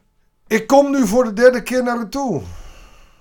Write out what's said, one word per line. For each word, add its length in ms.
Ik 200
kom 240
nu 160
voor 180
de 80
derde 300
keer 200
naar 160
u 100
toe. 340